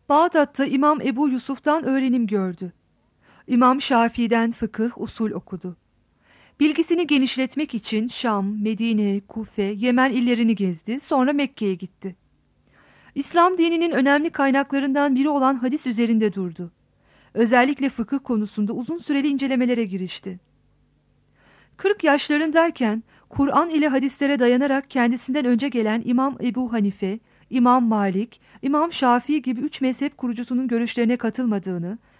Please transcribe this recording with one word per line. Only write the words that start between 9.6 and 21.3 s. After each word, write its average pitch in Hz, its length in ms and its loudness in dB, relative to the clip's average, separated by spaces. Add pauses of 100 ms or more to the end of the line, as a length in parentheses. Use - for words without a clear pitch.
Yemen 240 500 2
illerini 240 420 2
gezdi, 196 460 -4
sonra 269 320 0
Mekke'ye 269 420 -2
gitti. 180 420 -14 (960)
İslam 349 440 2
dininin 339 320 2
önemli 285 400 2
kaynaklarından 277 840 0
biri 269 140 2
olan 277 260 2
hadis 254 320 -4
üzerinde 220 480 0
durdu. 175 360 -8 (640)
Özellikle 254 540 2
fıkıh 247 360 -4
konusunda 214 480 -2
uzun 277 260 -6
süreli 285 300 -2
incelemelere 254 560 0
girişti. 185 560 -10 (1400)